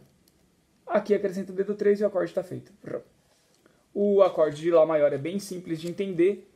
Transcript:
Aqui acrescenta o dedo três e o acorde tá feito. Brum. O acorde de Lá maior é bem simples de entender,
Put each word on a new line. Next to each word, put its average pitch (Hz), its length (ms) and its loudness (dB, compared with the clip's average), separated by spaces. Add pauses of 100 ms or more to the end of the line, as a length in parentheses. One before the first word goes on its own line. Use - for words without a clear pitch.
(840)
Aqui 208 280 0
acrescenta 190 400 -4
o - 20 -14
dedo 196 200 -4
três 202 260 0
e - 20 0
o 208 40 0
acorde 180 260 -4
tá 185 100 -4
feito. 127 300 -16 (100)
Brum. - 160 -10 (960)
O 202 280 4
acorde 156 400 2
de 165 80 0
Lá 160 160 6
maior 151 280 2
é 143 40 -2
bem 165 220 -6
simples 175 400 -8
de 170 80 -8
entender, 190 580 0 (100)